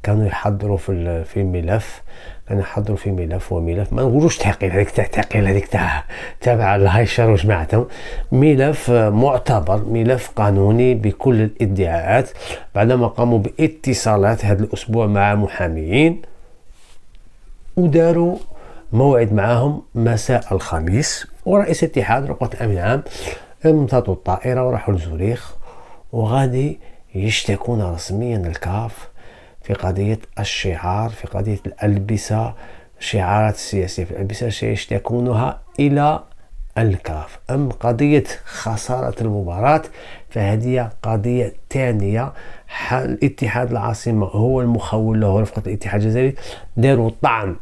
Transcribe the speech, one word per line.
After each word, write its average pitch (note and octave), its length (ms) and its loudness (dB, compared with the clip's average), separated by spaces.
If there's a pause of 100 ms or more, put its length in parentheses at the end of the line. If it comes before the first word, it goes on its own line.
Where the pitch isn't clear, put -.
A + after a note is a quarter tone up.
كانوا G#2+ 240 2
يحضروا G2+ 500 -2
في G2 160 -4
ال-، E2+ 320 -2
في - 180 -4
ملف، F2+ 600 -2 (460)
كانوا G2+ 140 -2
يحضروا G#2 340 -4
في G2+ 140 -4
ملف F2+ 420 -4
وملف، E2+ 400 -2
ما B2 100 0
نقولوش C3+ 360 2
تعقيل، G2 340 0
هذيك G2 180 2
تاع G2+ 140 0
تعقيل، G#2 440 0
هذيك G2 180 2
تاع F2 380 0 (360)
تابع A2 360 4
الهايشر G#2+ 540 4
وجماعتهم. G2 560 2 (460)
ملف، C#3 580 4
آه، A2+ 200 6
معتبر، A2 760 2
ملف A2+ 520 0
قانوني G#2+ 580 4
بكل A2 480 2
الادعاءات، G2 880 0 (440)
بعدما A#2 320 4
قاموا A#2 320 2
باتصالات A2 1040 0
هذا G2+ 180 4
الأسبوع A2 440 0
مع G#2 280 4
محاميين G2 880 2 (1500)
وداروا E3+ 600 4 (560)
موعد A#2 400 4
معهم A#2+ 500 2 (120)
مساء A#2 600 0
الخميس. F2 720 -2 (200)
ورئيس F#3+ 380 2
الاتحاد B2+ 460 -2
رفقة A#2+ 240 -4
الأمين G#2 240 -2
العام A#2 240 0 (640)
امتطوا C3 480 2
الطائرة B2+ 520 -2
وراحوا A2 280 0
لزوريخ، E2+ 640 -4 (560)
وغادي B2+ 680 0 (340)
يشتكون G#2+ 680 -2
رسميا G2 540 -4
الكاف F#2 760 -6 (500)
في G2+ 120 -4
قضية G2 440 -2 (200)
الشعار، G2+ 720 -4
في - 160 -12
قضية G2+ 400 -4
الألبسة، G#2+ 880 -2 (460)
الشعارات G#2 540 2
السياسية F#2 500 -4
في F#2 60 -8
الألبسة G2+ 380 -4
سيشتكونها A2+ 1120 -2 (200)
إلى C#3+ 400 4 (580)
الكاف. F2 600 -2 (120)
أم C#3 180 0
قضية B2+ 560 2 (200)
خسارة A#2+ 760 -6
المباراة A2 640 0 (480)
فهذه A2+ 600 0 (120)
قضية A2+ 500 0 (180)
ثانية. A#2 640 0 (360)
ح-، - 260 -4
الاتحاد B2 760 -2
العاصمة A2 560 -2
هو A#2+ 340 0
المخول A2 600 0
له G2+ 200 2
رفقة G#2+ 260 -4
الاتحاد G#2 360 -2
الجزائري، B2+ 320 2 (420)
داروا A#2 340 4 (120)
طعن G#2+ 400 0